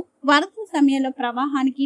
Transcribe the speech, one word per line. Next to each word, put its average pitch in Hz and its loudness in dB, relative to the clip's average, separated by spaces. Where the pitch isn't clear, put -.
వరదల 370 2
సమయంలో 269 2
ప్రవాహానికి 269 -2